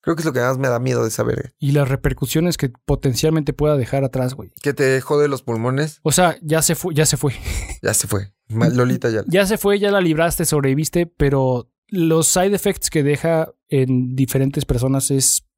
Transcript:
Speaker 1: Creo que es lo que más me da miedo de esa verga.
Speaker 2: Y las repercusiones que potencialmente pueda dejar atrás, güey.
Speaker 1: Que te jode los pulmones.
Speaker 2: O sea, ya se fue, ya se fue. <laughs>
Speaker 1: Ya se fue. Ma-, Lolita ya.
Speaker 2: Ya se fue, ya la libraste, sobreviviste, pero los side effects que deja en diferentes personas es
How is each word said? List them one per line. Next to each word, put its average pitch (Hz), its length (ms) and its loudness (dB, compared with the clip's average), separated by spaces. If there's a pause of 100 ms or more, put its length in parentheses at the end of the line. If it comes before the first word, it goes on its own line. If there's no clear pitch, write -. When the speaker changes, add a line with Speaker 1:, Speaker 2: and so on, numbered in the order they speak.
Speaker 1:
Creo 165 140 -2
que 160 60 -6
es 156 40 -2
lo 151 60 0
que 127 80 -2
más 127 180 0
me 135 80 -2
da 120 140 0
miedo 123 220 0
de 113 60 0
esa 113 140 -4
verga. 120 380 -4
Speaker 2:
Y 139 120 -2
las 143 160 2
repercusiones 147 680 -2
que 127 160 -4 (140)
potencialmente 143 640 0
pueda 151 240 2
dejar 135 260 0
atrás, 127 320 -2
güey. - 160 -16 (100)
Speaker 1:
Que 143 120 -2
te 131 280 2
jode 147 280 2
los 135 140 -4
pulmones. 127 600 -2
Speaker 2:
O 156 80 0
sea, 175 320 4
ya 160 200 0
se 165 120 2
fue, 175 200 -6
ya 147 120 2
se - 100 0
fue. 139 180 -2 (240)
<laughs> - 240 -10
Speaker 1:
Ya 110 120 0
se - 140 -2
fue. 98 240 -6 (160)
Ma-, 113 200 2
Lolita 123 420 0
ya. 107 180 -2
Speaker 2:
Ya 190 180 2
se 202 120 -2
fue, 202 200 2
ya 202 140 0
la 202 80 4
libraste, 165 440 0
sobreviviste, 147 640 0
pero 131 640 0 (180)
los 165 380 2
side 190 300 2
effects - 340 -2
que 151 140 0
deja 160 480 0 (160)
en 127 480 0
diferentes 135 480 0
personas 131 480 0
es - 340 0 (120)